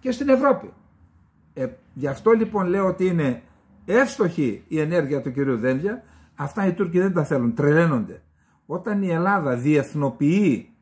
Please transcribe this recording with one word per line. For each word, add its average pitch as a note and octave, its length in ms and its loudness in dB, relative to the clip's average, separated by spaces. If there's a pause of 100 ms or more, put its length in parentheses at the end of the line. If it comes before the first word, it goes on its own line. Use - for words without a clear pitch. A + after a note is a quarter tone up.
και B3+ 100 -4
στην C#4 180 -2
Ευρώπη. C4 440 2 (800)
Ε, C3 120 -6 (260)
γι' C3+ 140 -8
αυτό C#3 240 0
λοιπόν G#3+ 360 2
λέω F#3+ 200 0
ότι F#3 200 0
είναι D3+ 360 0 (420)
εύστοχη F3+ 840 0
η D#3 120 -2
ενέργεια D3+ 420 -2
του C#3 100 -6
κυρίου C3+ 240 -2
Δένδια. C#3 460 -4 (320)
Αυτά F#3+ 320 -4
οι F#3 60 2
Τούρκοι F3+ 280 0
δεν F#3+ 120 2
τα D#3+ 120 0
θέλουν, B2 300 0
τρελαίνονται. D3 680 2 (440)
Όταν G3 360 -4
η F#3+ 60 -2
Ελλάδα E3+ 480 0
διεθνοποιεί C#3+ 1300 0